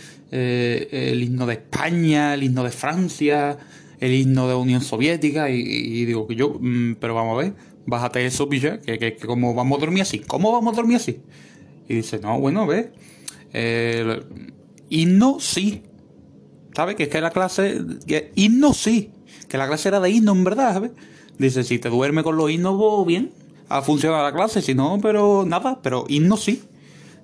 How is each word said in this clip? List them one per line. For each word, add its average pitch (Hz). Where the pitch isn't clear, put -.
eh, 123
el 131
himno 123
de -
España, 151
el 139
himno 127
de 123
Francia, 147
el 131
himno 131
de 127
Unión 127
Soviética, 147
y, 123
y, 117
y 120
digo 113
que 113
yo, 143
mm, 120
pero 117
vamos 113
a 143
ver, 202
bájate 123
eso, 135
picha, 139
que, 113
que, 113
que -
como 120
vamos 127
a -
dormir 180
así, 190
¿cómo 180
vamos 233
a 214
dormir 233
así? -
Y 117
dice, 113
no, 127
bueno, 165
ve, 196
eh, 117
himno 185
sí, 202
¿sabes? 180
Que 175
es 139
que 156
la 165
clase, 185
que 151
himno 247
sí, -
que 131
la 135
clase 156
era 196
de 185
himno 214
en 185
verdad, 220
¿sabes? 208
Dice, 131
si 117
te 120
duermes 139
con 160
los 156
himnos, 180
pues 214
bien, 185
ha 139
funcionado 151
la 143
clase, 196
si 135
no, 147
pero 208
nada, 247
pero 127
himno 160
sí. 208